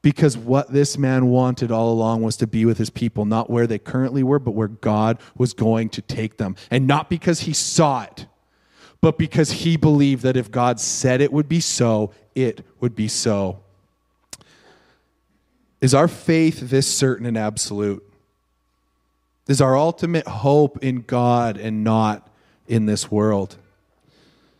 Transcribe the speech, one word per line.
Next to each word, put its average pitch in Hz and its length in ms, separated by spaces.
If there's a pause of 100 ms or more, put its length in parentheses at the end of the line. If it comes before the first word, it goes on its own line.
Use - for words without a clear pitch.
Because 147 340
what 127 380
this 143 240
man 131 300
wanted 123 440
all 117 200
along 113 320
was 110 140
to 113 100
be 110 180
with 113 120
his 107 120
people, 110 360
not 110 260
where 117 160
they 110 100
currently 131 460
were, 139 160
but 120 160
where 107 140
God 110 500 (180)
was 123 160
going 113 360
to - 120
take - 360
them. 95 180 (160)
And 131 160
not 143 220
because 170 320
he 156 120
saw 139 500
it, - 220 (760)
but 160 200
because 156 320
he 165 260
believed 143 460
that 131 140
if 107 120
God 123 300
said 127 420
it 143 100
would 147 160
be 165 120
so, 110 520 (220)
it 127 320 (140)
would 120 160
be 107 120
so. 98 520 (2250)
Is 131 120
our 151 140
faith 160 600
this 135 180
certain 123 400
and 113 100
absolute? 104 680 (1400)
Is 139 120
our 131 180
ultimate 165 500
hope 139 560
in 127 180
God 120 560
and 107 260
not 110 440 (400)
in 113 180
this 104 260
world? 104 460 (1040)